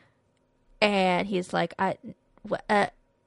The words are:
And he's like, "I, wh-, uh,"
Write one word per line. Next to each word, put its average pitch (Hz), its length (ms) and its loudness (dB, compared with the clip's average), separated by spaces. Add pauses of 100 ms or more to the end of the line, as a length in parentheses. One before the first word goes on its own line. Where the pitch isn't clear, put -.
(800)
And 190 480 2
he's 185 240 -4
like, 170 260 -2
"I, 190 200 -2 (500)
wh-, 196 60 -2 (160)
uh," 208 160 4 (400)